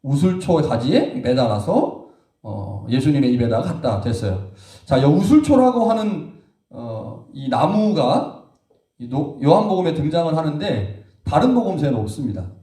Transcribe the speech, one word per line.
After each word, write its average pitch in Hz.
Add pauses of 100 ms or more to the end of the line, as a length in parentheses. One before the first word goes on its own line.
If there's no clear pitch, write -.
우슬초 170
가지에 143
매달아서, 123 (400)
어, 101
예수님의 131
입에다가 117
갖다 107
댔어요. 98 (340)
자, 135
이 135
우슬초라고 247
하는, 208 (360)
어, 113
이 135
나무가 156 (560)
이 120
노-, 139
요한복음에 180
등장을 160
하는데 151 (180)
다른 240
복음서에는 156
없습니다. 98 (120)